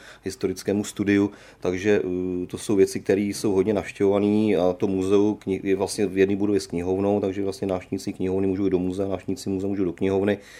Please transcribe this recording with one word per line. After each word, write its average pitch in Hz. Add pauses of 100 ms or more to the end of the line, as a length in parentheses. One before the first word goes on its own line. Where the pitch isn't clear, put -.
(240)
historickému 95
studiu. 101 (280)
Takže, 92 (420)
eh, 90
to -
jsou -
věci, 95
které 98
jsou 104
hodně 95
navštěvované 101
a 90
to 101
muzeu 98 (100)
kni-, 95
je 98
vlastně 98
v 92
jedné 95
budově 101
s -
knihovnou, 95
takže 98
vlastně 98
návštěvníci 95
knihovny 95
můžou 95
jít 95
do 90
muzea, 92
návštěvníci 95
muzea 98
můžou 98
do 85
knihovny. 98 (220)